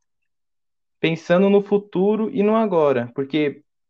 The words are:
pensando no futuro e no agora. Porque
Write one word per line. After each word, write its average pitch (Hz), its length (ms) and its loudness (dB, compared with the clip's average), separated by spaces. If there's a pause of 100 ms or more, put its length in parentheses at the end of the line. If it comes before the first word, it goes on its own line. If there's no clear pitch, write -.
(1000)
pensando 175 500 0
no 202 120 4
futuro 202 720 -2
e 185 100 -4
no 214 140 2
agora. 147 580 0
Porque 139 500 -4 (260)